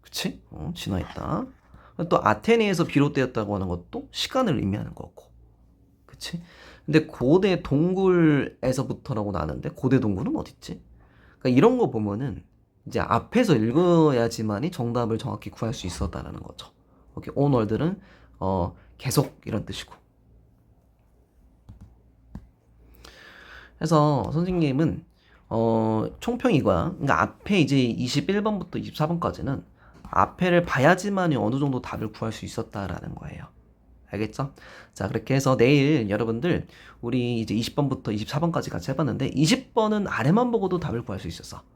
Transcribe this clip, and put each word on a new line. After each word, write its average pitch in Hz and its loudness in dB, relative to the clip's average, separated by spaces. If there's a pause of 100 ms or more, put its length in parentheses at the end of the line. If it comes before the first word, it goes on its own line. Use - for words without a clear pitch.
그치? - -8 (100)
어, - -8
진화했다. - -6 (640)
또 - 4
아테네에서 196 2
비롯되었다고 123 0
하는 95 -2
것도 90 -8
시간을 226 -2
의미하는 104 -4
거고. - -18 (800)
그치? - -12 (440)
근데 151 4
고대 180 2
동굴에서부터라고 139 2
나왔는데, 78 -4
고대 131 2
동굴은 110 -2
어딨지? - -12 (580)
그러니까 127 2
이런 240 6
거 175 2
보면은 107 -4 (440)
이제 175 -2
앞에서 202 2
읽어야지만이 120 2
정답을 117 -2
정확히 104 -8
구할 110 -6
수 - -8
있었다라는 85 -6
거죠. - -18 (440)
오케이, - -12
onward는, 135 2 (400)
어, 92 -2 (220)
계속 - -2
이런 104 -6
뜻이고. - -12 (3750)
그래서 151 2
선생님은, 160 0 (440)
어, 113 2 (120)
총평 247 -2
이거야. 107 2
그러니까 104 0
앞에 190 0
이제 139 4
이십일 127 0
번부터 202 -4
이십사 107 -4
번까지는 139 -4 (380)
앞에를 175 2
봐야지만이 180 2
어느 117 0
정도 135 -2
답을 110 -8
구할 110 -6
수 - -12
있었다라는 98 -8
거예요. - -14 (640)
알겠죠? 107 -6 (400)
자, 101 -4
그렇게 117 -2
해서 135 4
내일 135 4
여러분들 113 0 (340)
우리 120 -2
이제 107 -4
이십 113 -2
번부터 131 -2
이십사 107 -4
번까지 165 -2
같이 - -8
해봤는데, 139 -2
이십 160 0
번은 214 0
아래만 190 2
보고도 190 0
답을 120 -4
구할 95 -8
수 90 -10
있었어. - -12 (140)